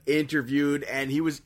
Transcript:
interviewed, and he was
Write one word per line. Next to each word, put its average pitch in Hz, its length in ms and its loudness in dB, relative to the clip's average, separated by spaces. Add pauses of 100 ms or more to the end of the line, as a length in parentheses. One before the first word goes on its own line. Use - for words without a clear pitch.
interviewed, 143 760 0
and 135 260 -4
he 147 120 0
was 156 240 -2